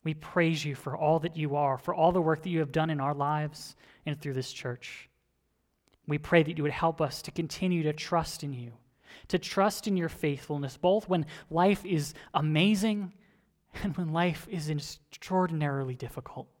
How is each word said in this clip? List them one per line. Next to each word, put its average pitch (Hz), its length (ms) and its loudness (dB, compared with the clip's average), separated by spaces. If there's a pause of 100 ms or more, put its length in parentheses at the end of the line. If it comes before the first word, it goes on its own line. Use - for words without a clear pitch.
We 156 100 -2
praise 160 500 0
you 143 120 -4
for 139 200 -8
all 156 260 4
that 165 140 -4
you 151 200 -2
are, 143 240 2
for - 160 -2
all 170 160 6
the 180 100 2
work 156 220 2
that 185 80 -4
you 165 80 2
have 151 120 0
done 160 200 0
in 147 80 -2
our 139 160 0
lives 151 600 -2 (300)
and 147 160 -4
through 139 120 -6
this 131 200 -4
church. - 560 -10 (960)
We 147 140 -2
pray 160 240 6
that 165 120 -2
you 151 60 -2
would 143 100 0
help 165 300 0
us - 220 -2
to - 80 -12
continue 170 500 0
to 151 120 0
trust 160 500 -2
in 143 100 -6
you, 117 240 -12 (520)
to 185 100 2
trust - 480 0
in 196 100 2
your 165 120 0
faithfulness, 143 680 -4
both 196 320 2
when 175 160 2 (240)
life 185 340 4
is 170 300 0 (220)
amazing 190 760 2 (680)
and 185 160 -2
when 165 160 -2
life 170 340 0
is 156 220 -4
extraordinarily 147 1300 -2
difficult. - 520 -10 (120)